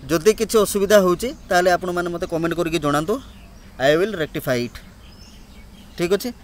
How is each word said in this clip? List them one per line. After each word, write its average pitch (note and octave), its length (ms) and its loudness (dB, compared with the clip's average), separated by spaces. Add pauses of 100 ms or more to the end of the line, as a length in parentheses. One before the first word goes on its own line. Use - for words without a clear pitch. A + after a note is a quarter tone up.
ଯଦି E3 320 2
କିଛି A3+ 200 -2
ଅସୁବିଧା G3+ 440 2
ହେଉଛି, F3+ 260 0 (220)
ତାହେଲେ F3+ 240 4
ଆପଣମାନେ F3 340 -4
ମୋତେ E3+ 180 -6
comment E3 280 -2
କରିକି E3+ 240 -2
ଜଣାନ୍ତୁ, D3+ 360 -2 (640)
I C3+ 160 4
will G3 200 0
rectify D3 440 -4
it। A#2+ 160 -8 (1200)
ଠିକ୍ E3+ 200 -2
ଅଛି? A3 160 -6 (120)